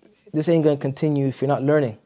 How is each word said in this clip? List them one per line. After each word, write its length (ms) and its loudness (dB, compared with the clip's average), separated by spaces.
this 160 -2
ain't 140 4
gonna 140 2
continue 500 -2
if 140 -4
you're 60 0
not 160 -2
learning." 420 0